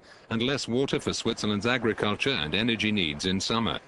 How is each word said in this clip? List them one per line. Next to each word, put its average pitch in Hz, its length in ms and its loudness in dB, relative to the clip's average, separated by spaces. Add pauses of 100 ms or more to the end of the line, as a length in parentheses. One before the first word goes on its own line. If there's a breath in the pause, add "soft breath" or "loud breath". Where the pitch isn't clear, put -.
(320 loud breath)
and 113 100 0
less 131 260 0
water 131 320 2
for 92 140 -2
Switzerland's 107 540 -2
agriculture 113 640 0
and 78 240 -2
energy 107 360 2
needs 82 360 0
in 95 120 2
summer. 107 480 0